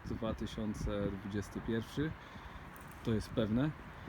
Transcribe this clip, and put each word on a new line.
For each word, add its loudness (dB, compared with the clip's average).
dwa 0
tysiące 0
dwudziesty -2
pierwszy. 2
To 4
jest 4
pewne. 4